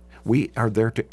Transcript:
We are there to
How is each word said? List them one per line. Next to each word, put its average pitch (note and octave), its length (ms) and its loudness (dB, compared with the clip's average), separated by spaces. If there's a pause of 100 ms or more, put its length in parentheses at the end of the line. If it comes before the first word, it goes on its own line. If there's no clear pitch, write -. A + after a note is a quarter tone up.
(260)
We A#2+ 300 0
are A#2 140 0
there A2 220 0
to - 220 -6